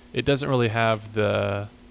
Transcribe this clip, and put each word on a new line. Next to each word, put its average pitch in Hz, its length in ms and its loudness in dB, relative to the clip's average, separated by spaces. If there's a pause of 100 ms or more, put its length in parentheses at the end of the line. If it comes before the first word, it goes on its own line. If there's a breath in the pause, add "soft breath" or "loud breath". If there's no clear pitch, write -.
(120)
It 123 120 -4
doesn't 139 240 0
really 123 200 2
have 110 460 0
the 101 540 0 (220)